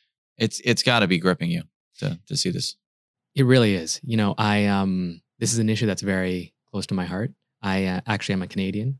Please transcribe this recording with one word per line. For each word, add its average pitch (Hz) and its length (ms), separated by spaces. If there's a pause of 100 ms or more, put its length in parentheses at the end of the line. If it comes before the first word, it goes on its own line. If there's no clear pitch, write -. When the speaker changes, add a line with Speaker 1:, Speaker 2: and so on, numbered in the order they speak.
(380)
Speaker 1:
It's, 113 280
it's 120 180
gotta 117 240
be 90 120
gripping 85 320
you 85 120 (360)
to, 98 280
to 151 80
see 95 140
this. - 260 (600)
Speaker 2:
It 139 80
really 120 320
is. 82 280
You 113 140
know, 104 200
I, 104 280
um, 95 560 (180)
this 117 140
is 113 60
an 110 100
issue 110 160
that's 98 160
very 92 520 (160)
close 98 180
to 98 80
my 92 100
heart. 95 260 (300)
I, 95 240
uh, 92 220
actually 101 260
am 92 80
a 85 60
Canadian. 104 520